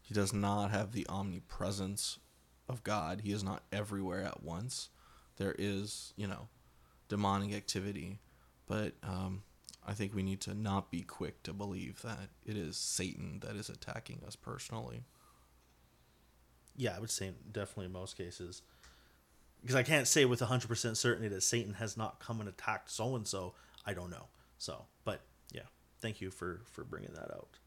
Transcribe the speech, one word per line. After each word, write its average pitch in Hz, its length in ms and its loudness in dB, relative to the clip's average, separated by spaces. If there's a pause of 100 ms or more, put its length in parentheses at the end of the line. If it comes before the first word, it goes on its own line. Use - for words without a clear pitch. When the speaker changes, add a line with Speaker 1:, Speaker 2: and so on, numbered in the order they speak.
Speaker 1:
He - 140 -10
does 101 180 6
not 101 380 4
have 104 220 2
the 110 140 -2
omnipresence 98 1120 -2 (480)
of 123 180 -4
God. 95 360 0
He 101 120 0
is 104 120 0
not 95 260 -2
everywhere 98 540 0
at - 180 -4
once. 90 460 -4 (480)
There 98 220 0
is, 101 580 -2
you 104 100 -2
know, 98 220 -4 (600)
demonic 101 440 6
activity, 98 680 -2 (460)
but, 107 360 0
um, 95 400 -2 (440)
I 101 60 -2
think 101 220 -2
we 98 80 2
need 95 200 2
to 98 120 -4
not 101 360 2
be 87 120 -2
quick - 400 -6
to 92 100 -6
believe 98 500 -4
that 98 280 -6 (140)
it 107 120 -2
is 85 200 -2
Satan - 640 -2
that - 140 -6
is 104 140 -6
attacking - 580 -8
us - 80 -10
personally. 117 720 -8 (1700)
Speaker 2:
Yeah, 110 200 2
I 95 40 -6
would 113 100 -4
say 95 220 0 (200)
definitely 101 340 -4
in 90 60 -6
most 92 240 -6
cases. 87 460 -8 (1040)
'Cause 123 100 4
I 127 60 8
can't 139 260 6
say 147 160 10
with 123 180 8
a 117 40 4
hundred 120 220 4
percent 113 280 2
certainty 113 320 4
that 95 140 0
Satan 107 320 4
has 104 220 -2
not 110 240 -2
come 113 200 -2
and 104 80 -2
attacked - 420 -2
so-and-so. 107 640 0 (320)
I 104 80 0
don't 87 160 -6
know. - 180 -10 (300)
So, - 280 -6 (180)
but, 98 180 -2 (300)
yeah, - 140 -10 (340)
thank 110 200 -4
you 92 100 -4
for, 90 340 -4
for - 200 -12
bringing - 300 -8
that - 160 -8
out. - 360 -10